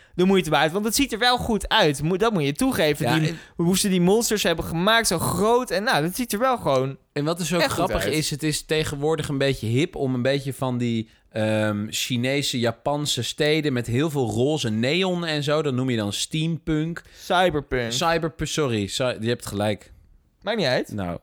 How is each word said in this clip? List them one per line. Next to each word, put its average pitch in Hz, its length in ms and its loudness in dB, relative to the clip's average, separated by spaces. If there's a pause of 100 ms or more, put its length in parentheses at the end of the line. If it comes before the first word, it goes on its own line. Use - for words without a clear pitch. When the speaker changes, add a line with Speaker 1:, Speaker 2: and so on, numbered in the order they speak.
(140)
Speaker 1:
de 180 100 2
moeite 185 260 4
waard. 151 220 4
Want 208 120 -2
het 214 100 -2
ziet 277 180 0
er 214 60 -2
wel 247 200 2
goed 202 300 -2
uit, 160 340 2
Mo-, 170 140 0
dat 220 160 2
moet 170 120 0
je 139 80 0
toegeven. 160 540 0
Speaker 2:
Ja, 123 120 2
Speaker 1:
Die, 156 100 2
Speaker 2:
en 165 100 -8 (160)
Speaker 1:
hoe 175 240 2
ze 214 100 0
die 185 120 4
monsters 208 420 2
hebben 170 220 0
gemaakt, 208 420 2
zo 180 120 0
groot, 226 520 2
en 185 120 -2
nou, 208 200 0
dat 170 140 -2
ziet 247 160 -4
er 202 60 -2
wel 254 200 2
gewoon 135 380 0 (160)
Speaker 2:
En 143 120 -2
wat 165 140 -2
dus 170 160 -2
ook 240 60 2
Speaker 1:
echt 277 120 2
goed 196 120 -2
Speaker 2:
grappig - 200 -2
Speaker 1:
uit. 104 100 -2
Speaker 2:
is: 156 160 0
het 147 120 -6
is 156 220 -2
tegenwoordig 151 640 -2
een 143 100 -2
beetje 135 280 0
hip 127 300 0
om 131 180 -2
een 123 80 0
beetje 135 320 0
van 127 240 -2
die, 117 300 -2 (220)
ehm, 107 600 0
Chinese, 131 680 -2
Japanse 131 640 -2
steden 151 500 0
met 120 140 -2
heel 135 240 0
veel 135 200 -2
roze 127 400 0
neon 170 540 0
en 151 180 -2
zo, 151 200 0
dat 143 120 -2
noem 127 160 0
je 120 60 0
dan 104 160 -2
steampunk. 160 880 -4 (160)
Speaker 1:
Cyberpunk. 151 760 0
Speaker 2:
Cyberpunk, 165 560 -2
sorry, 117 380 0
cy-, 123 340 -2
je 110 80 -4
hebt 120 180 -2
gelijk. 101 480 -4 (480)
Speaker 1:
Maakt 220 160 -4
niet 175 80 0
uit. 131 260 -2
Speaker 2:
Nou, 92 300 -4